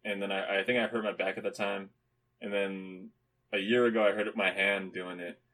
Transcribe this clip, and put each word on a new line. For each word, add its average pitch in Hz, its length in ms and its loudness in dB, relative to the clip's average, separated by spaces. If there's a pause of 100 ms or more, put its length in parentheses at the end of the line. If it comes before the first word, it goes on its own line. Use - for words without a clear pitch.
And 101 180 -4
then 98 100 -2
I, 98 280 0
I 98 40 0
think 123 140 2
I 117 80 4
hurt 110 180 -2
my 104 100 0
back 95 260 -2
at 101 40 -10
the 101 60 -2
time. 98 400 -4 (500)
And 101 140 -6
then 95 560 -4 (420)
a 107 60 -2
year 120 300 4
ago, 110 180 4
I 101 60 8
hurt 104 160 0 (100)
my 95 140 2
hand 98 420 0
doing 90 260 -8
it. 87 200 -10 (140)